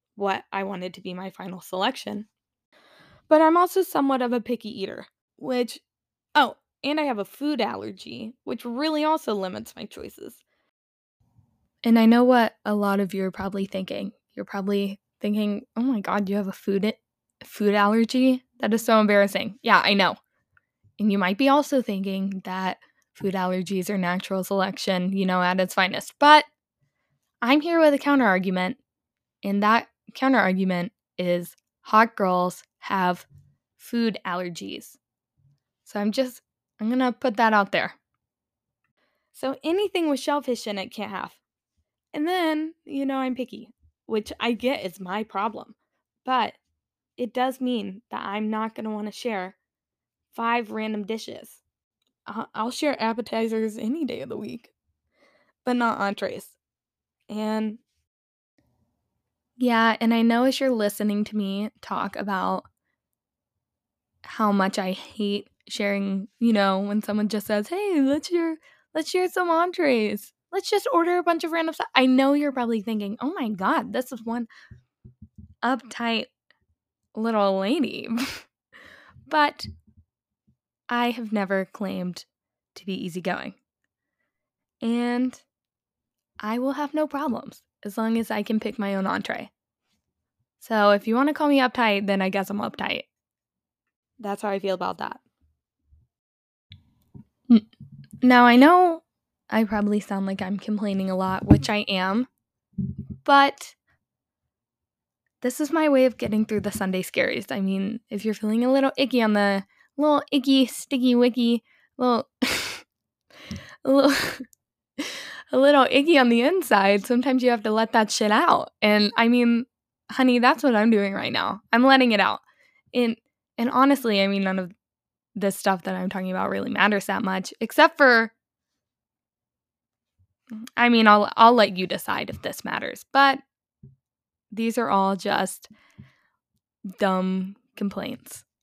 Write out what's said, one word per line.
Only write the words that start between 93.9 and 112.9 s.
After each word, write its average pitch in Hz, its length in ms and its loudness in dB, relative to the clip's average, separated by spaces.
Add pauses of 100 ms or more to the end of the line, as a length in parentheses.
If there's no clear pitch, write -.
That's 202 220 -8
how 208 80 -4
I 196 100 -2
feel 190 160 -2
about 185 240 -6
that. - 200 -10 (2250)
N-, 233 180 6 (540)
now, 247 240 8
I 240 100 8
know 339 480 8 (460)
I 220 140 0
probably 208 360 0
sound 196 260 -4
like 196 160 -6
I'm 190 160 -6
complaining 196 520 -4
a 185 80 -2
lot, 190 280 -2
which - 240 6
I 208 80 0 (120)
am, 196 380 -2 (960)
but 277 520 2 (1700)
this 247 180 -4
is 285 120 -4
my 311 180 2
way 262 160 6
of 240 120 0
getting 214 280 -2
through 208 160 -2
the 202 100 -4
Sunday 185 320 -2
scaries. - 480 -2
I - 80 -4
mean, 196 400 -4 (100)
if 208 140 -8
you're 214 100 -2
feeling 220 300 -2
a 254 80 2
little 269 240 2
icky 247 260 0
on 214 120 2
the, 202 320 0 (320)
little 294 340 2
icky, 269 340 4
sticky, 247 500 0
wicky, 240 480 2 (340)
little, 247 380 0
<laughs> - 60 -20 (1400)